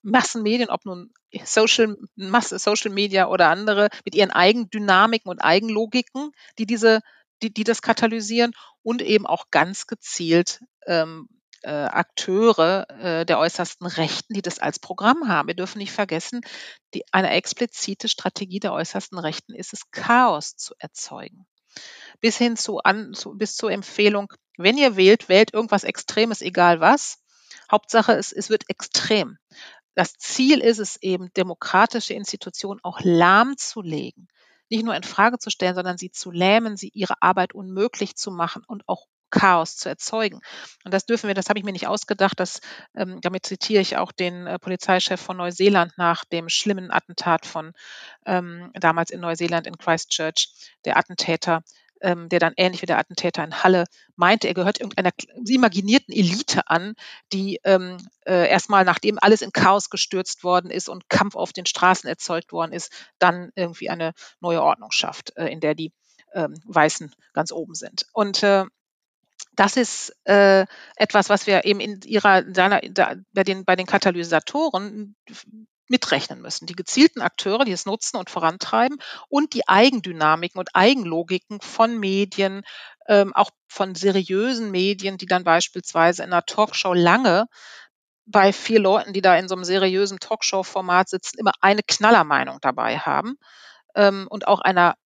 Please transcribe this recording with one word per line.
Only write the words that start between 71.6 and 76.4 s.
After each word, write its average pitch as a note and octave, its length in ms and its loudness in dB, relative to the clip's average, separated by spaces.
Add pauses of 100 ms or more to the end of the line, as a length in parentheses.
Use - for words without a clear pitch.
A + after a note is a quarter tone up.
eben G3+ 140 2
in G3+ 220 -8
ihrer, G3 420 4 (100)
seiner, F#3+ 280 2 (100)
da, F#3+ 240 0 (180)
bei G3 100 0
den, F#3+ 220 -4
bei F#3 100 2
den F#3 100 -8
Katalysatoren G3+ 1300 -2 (720)
mitrechnen C#3+ 520 -2